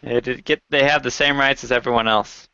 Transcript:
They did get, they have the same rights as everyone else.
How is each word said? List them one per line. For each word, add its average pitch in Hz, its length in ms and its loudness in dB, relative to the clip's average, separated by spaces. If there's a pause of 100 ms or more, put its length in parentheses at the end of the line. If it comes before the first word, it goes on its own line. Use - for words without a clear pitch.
They 120 160 0
did 127 240 -8
get, 151 240 -2
they 143 160 2
have 143 180 2
the 127 80 -4
same 143 280 0
rights 135 260 0
as 120 80 -4
everyone 120 360 0
else. 107 460 -2